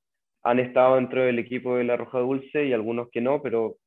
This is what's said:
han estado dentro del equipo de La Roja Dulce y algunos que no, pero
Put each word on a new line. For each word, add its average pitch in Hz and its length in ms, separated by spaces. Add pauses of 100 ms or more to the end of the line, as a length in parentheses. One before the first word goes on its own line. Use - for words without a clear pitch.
(440)
han 123 160
estado 127 360
dentro 127 280
del 120 160
equipo 123 380
de 123 80
La 123 100
Roja 123 240
Dulce 135 460
y 131 80
algunos 117 360
que 117 120
no, 139 200
pero 113 460